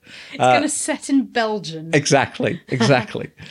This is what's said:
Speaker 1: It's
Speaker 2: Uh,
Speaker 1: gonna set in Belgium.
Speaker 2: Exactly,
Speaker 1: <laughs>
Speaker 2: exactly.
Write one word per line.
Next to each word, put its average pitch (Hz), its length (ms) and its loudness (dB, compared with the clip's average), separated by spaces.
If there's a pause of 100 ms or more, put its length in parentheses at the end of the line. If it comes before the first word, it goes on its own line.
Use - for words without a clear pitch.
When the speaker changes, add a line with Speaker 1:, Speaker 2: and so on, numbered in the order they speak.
(320)
Speaker 1:
It's 277 80 -14
Speaker 2:
Uh, - 140 6
Speaker 1:
gonna 302 140 2
set - 420 -6
in 269 160 2
Belgium. 170 640 -4
Speaker 2:
Exactly, 143 720 2
Speaker 1:
<laughs> - 40 -20
Speaker 2:
exactly. 127 600 0 (200)